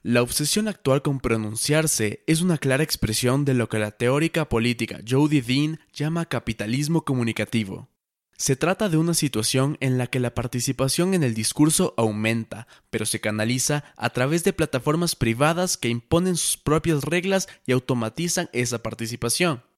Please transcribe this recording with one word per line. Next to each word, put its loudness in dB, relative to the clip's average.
La 2
obsesión 0
actual 0
con -2
pronunciarse 0
es 2
una 2
clara 0
expresión 0
de 2
lo 2
que -4
la -2
teórica 0
política -2
Jodi 4
Dean 0
llama -2
capitalismo -2
comunicativo. -2
Se 0
trata 0
de 0
una 2
situación 0
en 2
la 0
que -2
la -2
participación -2
en 2
el 0
discurso 2
aumenta, -2
pero -4
se -4
canaliza -2
a -2
través 0
de 2
plataformas 0
privadas 0
que -4
imponen 0
sus -2
propias 0
reglas 0
y 2
automatizan -2
esa -2
participación. -2